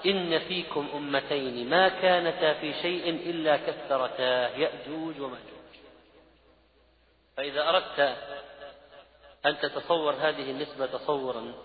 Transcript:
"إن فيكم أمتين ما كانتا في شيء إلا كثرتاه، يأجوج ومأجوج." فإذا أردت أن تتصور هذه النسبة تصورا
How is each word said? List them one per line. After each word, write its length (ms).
"إن 340
فيكم 540
أمتين 760
ما 200
كانتا 640
في 200
شيء 360
إلا 480
كثرتاه، 1000
يأجوج 640
ومأجوج." 360
فإذا 320
أردت 300
أن 120
تتصور 560
هذه 380
النسبة 340
تصورا 680